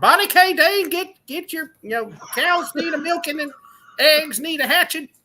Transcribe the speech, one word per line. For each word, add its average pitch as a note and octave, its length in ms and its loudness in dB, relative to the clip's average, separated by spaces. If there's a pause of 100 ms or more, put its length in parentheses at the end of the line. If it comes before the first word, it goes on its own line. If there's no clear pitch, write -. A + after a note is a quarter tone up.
Bonnie F4 260 4
K. F#4 260 4
Dane, F4 360 2
get, F4 200 -4 (180)
get D#4+ 260 -10
your, D#4+ 200 -10 (100)
you G#3 80 -16
know, A3 220 -6 (220)
cows F4 400 0
need E4 200 -4
a D4+ 40 -4
milking D#4 420 -6
and C#4+ 120 -8 (460)
eggs D4+ 420 2
need D#4 200 -6
a C4+ 60 0
hatching. D#4+ 420 -2 (160)